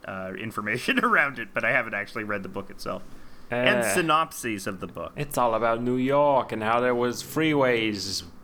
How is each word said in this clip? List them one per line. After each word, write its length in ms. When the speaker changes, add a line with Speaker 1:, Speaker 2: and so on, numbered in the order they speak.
Speaker 1:
uh, 320
information 600
<laughs> 60
around 340
it, 160
but 100
I 80
haven't 220
actually 300
read 180
the 80
book 200
itself. 320
And 300
Speaker 2:
Uh, 140
Speaker 1:
synopses 720
of 140
the 60
book. 300
Speaker 2:
it's 220
all 160
about 280
New 140
York 560
and 100
how 180
there 140
was 280
freeways 1000